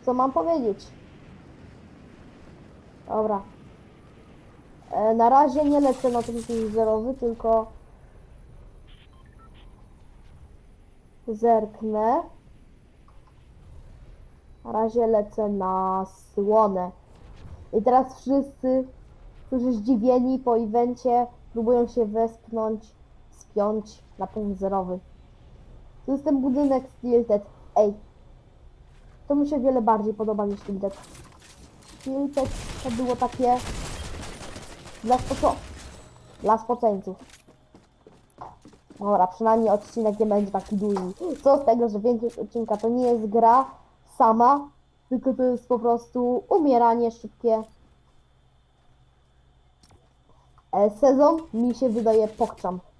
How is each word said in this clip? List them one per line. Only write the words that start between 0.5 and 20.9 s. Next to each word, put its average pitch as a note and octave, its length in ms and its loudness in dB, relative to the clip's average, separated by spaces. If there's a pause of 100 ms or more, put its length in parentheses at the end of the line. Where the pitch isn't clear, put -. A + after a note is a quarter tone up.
Dobra. G#3+ 340 -2 (1500)
E, A3 240 2
na A3+ 140 4
razie C#4 360 4
nie C#4+ 160 4
lecę C4 300 0
na A#3+ 120 -2
ten A#3 120 -8
punkt A3+ 380 -6
zerowy, A3 420 0
tylko... A3+ 520 -2 (3500)
Zerknę. A3 960 0 (2500)
Na - 80 -10
razie A3+ 340 0
lecę G#3+ 420 0
na F#3+ 580 -2 (280)
słonę. G3+ 560 2 (840)
I A3 100 0
teraz B3+ 380 2
wszyscy, C4 680 -2 (580)
którzy B3+ 260 -2
zdziwieni B3 680 2
po B3 200 0
evencie, A#3+ 680 0 (260)